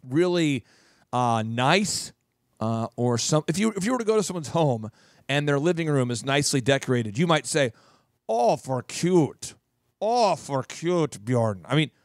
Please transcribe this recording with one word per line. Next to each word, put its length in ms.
really, 600
uh, 320
nice, 680
uh, 360
or 220
some, 300
if 100
you, 180
if 100
you 60
were 80
to 60
go 100
to 80
someone's 260
home 400
and 180
their 120
living 280
room 240
is 140
nicely 360
decorated, 560
you 100
might 180
say, 260
Oh, 280
for 260
cute. 680
Oh, 340
for 280
cute, 600
Bjorn. 420
I 100
mean 160